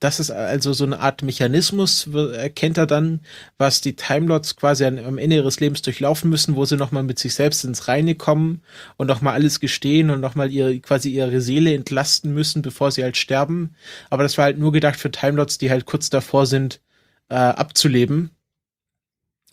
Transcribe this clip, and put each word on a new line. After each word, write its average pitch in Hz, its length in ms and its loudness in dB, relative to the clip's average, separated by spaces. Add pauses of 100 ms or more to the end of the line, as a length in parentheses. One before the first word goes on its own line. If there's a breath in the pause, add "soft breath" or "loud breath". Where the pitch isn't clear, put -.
das 143 180 0
ist 147 120 -4
also 127 420 -2
so 135 120 0
eine 139 140 -2
Art 135 240 -2
Mechanismus, 151 880 0
w-, 147 220 -2
erkennt 151 440 -2
er 160 80 4
dann, 160 340 0 (380 loud breath)
was 135 240 2
die 135 120 -4
Time 151 320 -2
Lords 156 300 0
quasi 139 300 2
an, 131 120 -2
am 127 200 -8
Ende 156 180 2
ihres 139 240 0
Lebens 143 220 -2
durchlaufen 147 480 0
müssen, 151 260 0
wo 135 80 0
sie 143 120 0
nochmal 135 260 -2
mit 127 160 -4
sich - 160 -6
selbst 147 300 0
ins 123 240 -6
Reine 156 260 2
kommen 160 480 0 (340 loud breath)
und 135 100 -2
nochmal 131 280 0
alles 143 260 2
gestehen 151 500 2
und 135 100 0
nochmal 135 300 -2
ihre, 131 300 0
quasi 135 300 -2
ihre 127 320 0
Seele 147 320 2
entlasten 139 580 -2
müssen, 151 300 -2
bevor 135 280 -2
sie 131 140 -2
halt 123 140 -2
sterben. 160 580 -2 (320 loud breath)
Aber 139 140 0
das 143 160 2
war 143 80 6
halt 143 120 2
nur 151 140 2
gedacht 147 260 2
für 135 120 -4
Time 139 220 0
Lords, 147 260 0
die 131 120 0
halt 131 140 2
kurz - 240 -4
davor 139 380 2
sind, 131 340 -2 (480)
äh, 127 60 -6
abzuleben. 127 960 2 (1200)